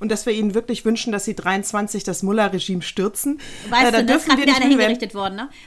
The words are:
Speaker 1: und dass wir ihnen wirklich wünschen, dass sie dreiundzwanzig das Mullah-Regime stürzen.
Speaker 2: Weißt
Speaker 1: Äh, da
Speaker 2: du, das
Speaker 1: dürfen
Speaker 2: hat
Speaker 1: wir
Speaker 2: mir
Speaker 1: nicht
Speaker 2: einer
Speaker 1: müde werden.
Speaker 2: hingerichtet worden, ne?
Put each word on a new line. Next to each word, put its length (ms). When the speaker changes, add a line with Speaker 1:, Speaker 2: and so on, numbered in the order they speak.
Speaker 1:
und 100
dass 160
wir 60
ihnen 220
wirklich 300
wünschen, 280
dass 120
sie 100
dreiundzwanzig 680
das 180
Mullah-Regime 600
stürzen. 580
Speaker 2:
Weißt 180
Speaker 1:
Äh, 40
da 80
Speaker 2:
du, 60
das 180
Speaker 1:
dürfen 80
Speaker 2:
hat 60
Speaker 1:
wir 80
Speaker 2:
mir 60
Speaker 1:
nicht 80
Speaker 2:
einer 60
Speaker 1:
müde 120
werden. 120
Speaker 2:
hingerichtet 240
worden, 220
ne? 120